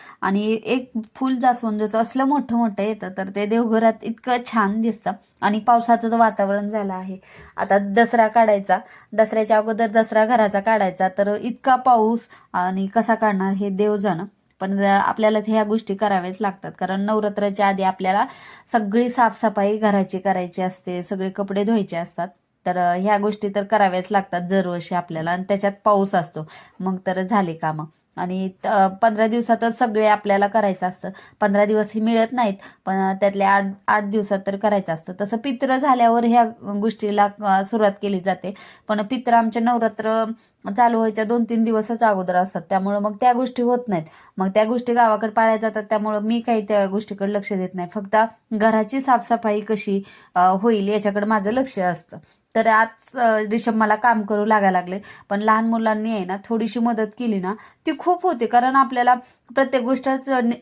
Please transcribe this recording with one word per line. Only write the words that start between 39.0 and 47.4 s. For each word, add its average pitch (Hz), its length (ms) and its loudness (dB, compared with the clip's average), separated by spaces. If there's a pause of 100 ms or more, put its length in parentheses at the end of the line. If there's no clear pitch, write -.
पित्र 233 320 -2
आमचे 226 260 2
नवरात्र 226 640 0 (520)
चालू 233 200 4
व्हायच्या 220 280 0
दोन 233 200 0
तीन 226 200 0
दिवसच 220 380 -2
अगोदर 190 320 2
असतात, 185 280 0
त्यामुळं 196 380 -2
मग 208 200 -2
त्या 247 120 6
गोष्टी 247 300 -2
होत 247 160 2 (100)
नाहीत. 170 160 -2 (320)
मग 190 120 -2
त्या 214 160 2
गोष्टी 240 280 -2
गावाकडे 220 400 2
पाळल्या 226 240 2
जातात, 214 260 -4
त्यामुळं 214 380 -2
मी 220 200 -2
काही 226 220 0
त्या 202 240 0
गोष्टीकडे 202 460 -4
लक्ष 208 200 -4